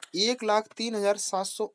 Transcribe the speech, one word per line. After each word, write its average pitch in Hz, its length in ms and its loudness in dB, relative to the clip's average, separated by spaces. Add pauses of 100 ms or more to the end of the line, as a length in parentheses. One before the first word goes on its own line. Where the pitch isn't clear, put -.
(160)
एक 220 280 0
लाख 214 320 2
तीन 226 180 -4
हजार 202 240 2
सात 196 280 -2
सौ 208 280 -6